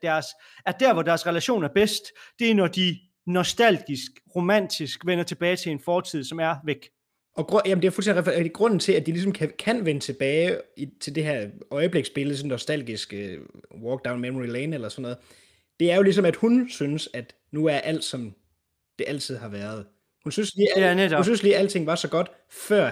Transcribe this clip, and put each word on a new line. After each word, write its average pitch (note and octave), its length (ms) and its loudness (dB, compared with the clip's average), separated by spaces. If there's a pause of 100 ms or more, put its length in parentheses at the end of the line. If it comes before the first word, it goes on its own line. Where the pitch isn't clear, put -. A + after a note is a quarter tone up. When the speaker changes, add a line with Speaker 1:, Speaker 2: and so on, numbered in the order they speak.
Speaker 1:
deres, D#3 240 0 (400)
at F#3 140 -2
der, C4 140 6
hvor E3 80 4
deres E3 260 2
relation F3 360 0
er D3 120 -2
bedst, G#3+ 280 2 (360)
det A#3 120 4
er, A3 40 6
når F#3+ 120 4
de F3+ 300 0 (300)
nostalgisk, F3 840 2 (240)
romantisk F3+ 680 0
vender F3 180 0
tilbage F3 320 -2
til F3 160 -6
en C#3+ 80 -4
fortid, F3 440 -2
som D#3+ 160 -10
er D#3+ 160 0 (100)
væk. D3 240 -6 (460)
Speaker 2:
Og D#3+ 160 -4
gru-, G3+ 180 4
jamen, F#3 120 2
det F#3 60 4
er F3+ 40 4
fuldstændig F#3 360 0
rigtigt. E3+ 260 0
Grunden G#3+ 260 2
til, - 140 0
at D#3 120 2
de D#3+ 60 -2
ligesom F#3 200 0
kan, D#3+ 280 -4
kan A3+ 260 -2
vende C#3+ 160 0
tilbage D3+ 560 0 (200)
i, C#3 100 -8 (140)
til C#3+ 140 -10
det D#3 80 -2
her B2+ 260 -4 (220)
øjebliksbillede, C#3+ 640 0
sådan C#3+ 120 -6
nostalgisk, A#2+ 640 -6
øh, G2 260 -10 (440)
walk B2+ 220 -6
down B2 160 -4
memory B2+ 240 -6
lane C3 300 -6
eller A2+ 140 -8
sådan C3+ 120 -12
noget, B2 160 -8 (640)
det E3+ 120 4
er E3+ 40 4
jo F#3+ 60 6
ligesom, G3 240 4
at E3 100 4
hun A#3+ 340 4
synes, D3 440 -4
at A#2+ 220 -12 (160)
nu D#3 140 0
er D#3 120 4
alt, D#3+ 260 -2
som A#2 320 -8 (640)
det - 80 -4
altid C3+ 300 -6
har A2 120 -12
været. G2+ 360 -10 (380)
Hun D3+ 80 -6
synes G#3 240 -4
lige, G3+ 120 4 (100)
Speaker 1:
Ja, G3 120 4
Speaker 2:
al-, F3 60 4
Speaker 1:
netop. F3+ 220 2
Speaker 2:
hun C#3+ 60 4
synes G#3+ 200 2
lige, G3+ 120 6
at E3+ 60 2
alting G3 240 0
var D#3+ 100 0
så E3 140 -6
godt, F3 220 -2 (180)
før F#3 420 2